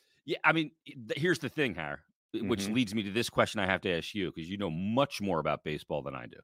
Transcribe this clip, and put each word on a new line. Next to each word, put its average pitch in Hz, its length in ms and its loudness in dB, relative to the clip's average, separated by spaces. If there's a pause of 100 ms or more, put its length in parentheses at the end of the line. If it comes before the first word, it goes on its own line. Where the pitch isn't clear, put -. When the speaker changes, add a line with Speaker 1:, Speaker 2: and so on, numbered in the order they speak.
(240)
Speaker 1:
yeah, 156 200 -4
I 156 80 8
mean, 160 180 0 (160)
th-, 139 320 -8
here's 160 200 4
the 131 100 -6
thing, 131 260 0
Har, 76 260 -6 (320)
which 110 280 0
Speaker 2:
Mm-hmm. 98 140 0
Speaker 1:
leads 113 200 2
me 110 80 0
to 101 80 -2
this 110 200 0
question 113 300 2
I 95 60 2
have 92 160 4
to 98 140 2
ask - 180 -4
you, 92 180 -2
'cause 80 160 -8
you 95 80 -6
know 101 140 -2
much 104 500 0
more 95 200 0
about 76 240 0
baseball 76 380 -4
than 67 120 -8
I 60 120 -10
do. - 180 -18